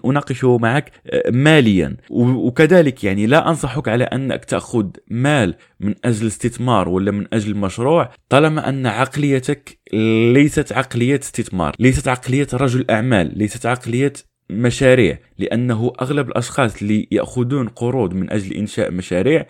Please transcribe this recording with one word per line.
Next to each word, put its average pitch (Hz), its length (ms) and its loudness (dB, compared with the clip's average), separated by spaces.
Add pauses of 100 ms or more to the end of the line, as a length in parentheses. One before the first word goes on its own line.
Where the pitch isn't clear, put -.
أناقشه 131 520 0
معك، 117 320 -2 (160)
آه، - 240 -2
ماليًا. 117 640 4 (140)
و-، 120 360 2
وكذلك 151 580 4
يعني 101 220 0
لا 143 220 2
أنصحك 147 400 -4
على 120 160 0
أنك 131 400 -4
تأخذ 104 420 -2 (240)
مال 120 440 0 (260)
من 101 140 -2 (100)
أجل 113 220 0
استثمار 113 640 -2
ولا 95 220 0
من 101 220 -4
أجل 104 240 -2
مشروع 120 540 0 (180)
طالما 151 400 2
أن 135 180 -2
عقليتك 135 920 -2 (540)
ليست 143 400 2
عقلية 123 500 -2
استثمار، 90 560 -4
ليست 131 300 2
عقلية 127 460 -2
رجل 127 360 0
أعمال، 107 480 0
ليست 104 280 -4
عقلية 123 460 -2 (380)
مشاريع، 120 680 2 (200)
لأنه 113 640 -2
أغلب 139 280 -2
الأشخاص 117 540 -4
اللي 107 280 0
يأخذون 123 580 -2
قروض 117 460 -2
من 92 180 -4
أجل 98 200 -4
إنشاء 104 380 -4
مشاريع، 92 600 0